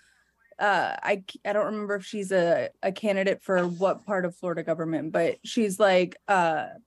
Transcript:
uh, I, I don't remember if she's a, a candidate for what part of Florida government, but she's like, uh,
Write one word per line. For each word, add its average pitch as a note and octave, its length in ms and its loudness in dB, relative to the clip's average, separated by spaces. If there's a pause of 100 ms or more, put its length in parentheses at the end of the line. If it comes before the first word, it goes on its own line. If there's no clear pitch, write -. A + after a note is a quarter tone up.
(600)
uh, F3 420 2
I, G3 220 -2 (220)
I G3+ 80 -2
don't G#3 120 2
remember G#3 300 -4
if G3 100 -8
she's G3 260 -8
a, E3+ 380 2 (140)
a F#3+ 80 0
candidate G3 500 0
for F3+ 240 2
what F3 400 0
part F#3+ 200 -2
of F3 100 -4
Florida E3+ 280 -6
government, D#3+ 480 -4
but E3 320 0
she's G#3 360 -2
like, F3+ 380 4 (100)
uh, E3 380 2 (220)